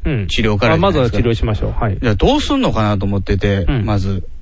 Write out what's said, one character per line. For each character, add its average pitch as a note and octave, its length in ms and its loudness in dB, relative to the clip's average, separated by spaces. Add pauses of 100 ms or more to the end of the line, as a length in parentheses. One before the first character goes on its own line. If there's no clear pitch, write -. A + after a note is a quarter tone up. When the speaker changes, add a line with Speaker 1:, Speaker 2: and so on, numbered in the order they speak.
Speaker 1:
う E3 60 0
ん。 A2 160 -2
Speaker 2:
治 A#2 160 -2
療 G#2+ 140 2
か G#2+ 100 0
ら D#3+ 100 4
じ - 20 0
ゃ - 20 2
な G3 80 4
い F#3+ 40 2
で - 20 -2
す - 20 2
か。 - 20 2
Speaker 1:
あ、 C3 60 2
ま A#2+ 60 2
ず - 60 -4
は - 60 2
治 A#2+ 60 2
療 A#2 60 2
し - 100 -2
ま A2 100 0
し - 80 -4
ょ G#2+ 60 -2
う。 - 40 -2
は A2 180 0
い。 G2+ 100 -4
Speaker 2:
じ B2+ 80 0
ゃ A2+ 40 2
あ、 - 40 2
ど A#3 200 4
う D4+ 40 0
す C#4+ 160 0
ん C4+ 60 0
の F3+ 100 0
か A2 100 0
な G#2 160 0
と G2+ 80 -2
思 G2+ 120 -2
っ G2 40 -4
て G2+ 140 -2
て、 G2 320 0
Speaker 1:
う - 40 2
ん。 A2 120 0
Speaker 2:
ま G#2 140 0
ず。 F#2+ 280 -2 (160)